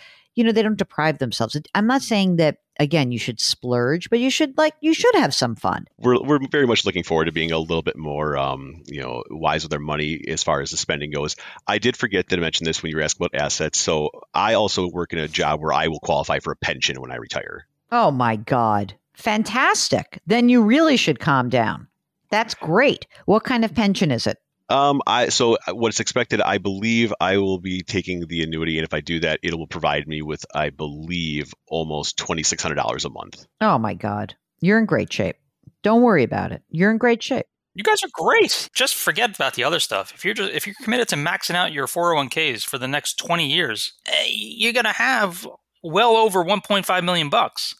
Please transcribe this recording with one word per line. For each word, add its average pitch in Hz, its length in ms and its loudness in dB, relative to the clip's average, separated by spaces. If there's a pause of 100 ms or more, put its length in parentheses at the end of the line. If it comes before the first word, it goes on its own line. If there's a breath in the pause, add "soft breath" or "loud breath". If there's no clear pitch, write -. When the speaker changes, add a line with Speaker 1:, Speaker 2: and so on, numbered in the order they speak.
(340 soft breath)
Speaker 1:
you 233 100 4
know, 226 80 4
they 220 100 4
don't 214 140 2
deprive 156 420 0
themselves. 117 400 -2 (160)
I'm 208 120 2
not 262 160 2
saying 190 340 2
that, 156 220 2 (200)
again, 147 320 2
you 120 80 -2
should 113 220 -6
splurge, 123 680 0
but 240 120 2
you 262 100 2
should, 269 260 0
like, 311 240 2
you 311 140 4
should 466 220 4
have 190 180 4
some 117 220 -2
fun. - 280 -4 (140)
Speaker 2:
We're, 123 240 4
we're 143 160 2 (100)
very 147 160 2
much 117 220 4
looking 92 160 0
forward 80 220 2
to 82 80 -2
being 82 180 -2
a 80 80 2
little 82 240 -2
bit 85 140 -2
more, 76 400 -4
um, 67 500 -6
you 71 140 -12
know, 62 300 -10
wise 78 340 -2
with 78 80 -6
our 76 80 -4
money 76 480 -4
as 78 160 -4
far 76 160 0
as 71 100 -8
the 85 60 -8
spending 73 340 -4
goes. 73 240 -4 (320 loud breath)
I 104 120 0
did 120 180 0
forget 98 320 -2
to 95 80 0
mention 82 280 -2
this 80 160 -2
when 82 100 -6
you 76 60 -6
were 78 60 0
asking 76 240 -2
about - 160 -2
assets. 76 380 -2
So 76 300 0 (220)
I 107 220 2
also 98 340 0
work 85 240 -6
in 85 60 -4
a 78 80 -4
job 76 340 -2
where 76 120 -2
I 80 160 2
will 78 100 -4
qualify 73 400 -2
for 76 140 -6
a - 40 -8
pension 67 440 -4
when 62 100 -12
I 62 60 -10
retire. - 500 -10 (240)
Speaker 1:
Oh 226 220 2
my 120 240 2
God. 107 580 0 (200)
Fantastic. 226 1120 0
Then 240 240 4
you 247 140 8
really 277 340 6
should 156 220 2
calm 131 300 2
down. 110 400 0 (420)
That's 220 240 0
great. 190 540 2 (160 soft breath)
What 208 180 4
kind 240 220 0
of 180 100 -4
pension 196 380 2
is 113 160 -2
it? 101 100 -4 (300)
Speaker 2:
Um, 139 380 4
I, 120 240 2
so, 117 260 4 (100)
uh, 90 80 -4
what's 113 260 0
expected, 117 400 -2
I 101 180 2
believe 101 640 0
I 95 180 2
will 95 200 2
be 92 240 -6
taking 90 440 -4
the 82 160 -4
annuity, 80 360 -2
and 78 60 -2
if - 80 -8
I 78 80 -2
do 80 200 -4
that, 80 220 -2
it 85 120 -2
will 82 120 -8
provide 73 400 -2
me 78 160 -8
with, 76 220 -8 (100)
I 76 160 -2
believe, 76 840 -6 (120)
almost 78 520 -4
twenty-six - 440 -4
hundred 78 140 -2
dollars 67 280 -2
a 69 60 -6
month. - 360 -18 (140)
Speaker 1:
Oh, 196 180 2
my 110 160 -2
God. 104 420 -6 (240)
You're 202 180 4
in 220 80 2
great 113 260 0
shape. - 240 -2 (460)
Don't 226 200 6
worry 190 220 6
about 95 280 -4
it. - 160 -14
You're 180 220 2
in 226 80 0
great 233 240 2
shape. - 240 -4 (280)
Speaker 3:
You 202 100 -12
guys 440 180 2
are 370 100 -6
great. 339 640 2
Just - 220 0
forget 196 400 0
about 135 180 -2
the 123 80 -2
other 156 160 2
stuff. - 340 -2
If - 120 -18
you're 202 100 -2
just, 196 180 -4
if - 140 -6
you're 202 160 -12
committed 240 260 -2
to 180 80 -2
maxing 170 380 -4
out 180 180 0
your 139 140 -4
four 175 260 0
oh 160 40 2
one 139 120 -2
Ks 139 360 -2
for - 120 -8
the 127 120 -6
next 143 260 -4
twenty 165 380 -2
years, 147 400 -2 (140)
eh, - 200 -2
you're 220 460 -4
gonna 226 200 0
have 214 540 -2 (380)
well 220 320 4
over 208 260 4
one 185 180 0
point 196 260 -2
five 180 180 0
million 175 260 0
bucks - 500 -2